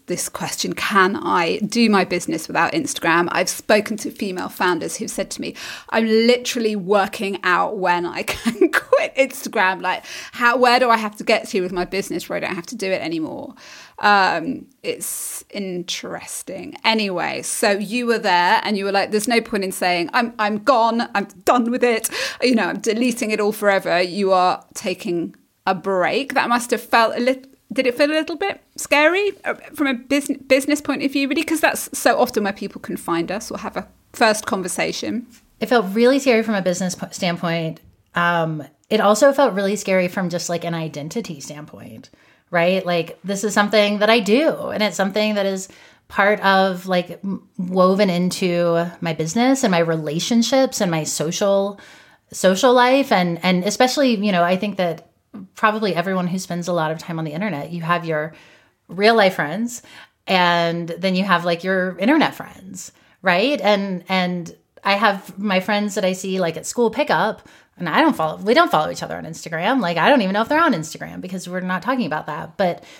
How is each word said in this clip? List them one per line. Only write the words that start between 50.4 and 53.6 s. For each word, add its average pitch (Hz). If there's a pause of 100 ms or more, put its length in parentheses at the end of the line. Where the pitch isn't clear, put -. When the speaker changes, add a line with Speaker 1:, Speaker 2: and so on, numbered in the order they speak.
Speaker 2:
and 190
my 160
social, 196 (520)
social 190
life. 254
And, 180
and 180